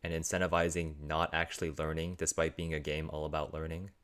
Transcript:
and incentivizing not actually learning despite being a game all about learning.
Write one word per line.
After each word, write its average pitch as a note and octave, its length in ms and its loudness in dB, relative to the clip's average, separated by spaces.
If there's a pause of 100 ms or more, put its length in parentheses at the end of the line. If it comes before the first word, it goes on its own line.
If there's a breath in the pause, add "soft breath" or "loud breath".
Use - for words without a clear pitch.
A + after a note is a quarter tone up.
and E2 80 -2
incentivizing E2+ 920 2
not D#2+ 320 2
actually E2 420 0
learning D#2+ 400 0
despite E2 400 2
being E2 160 -2
a D#2 60 0
game D2+ 340 -2
all D#2 120 -2
about D2+ 280 -2
learning. D#2+ 380 -4 (140)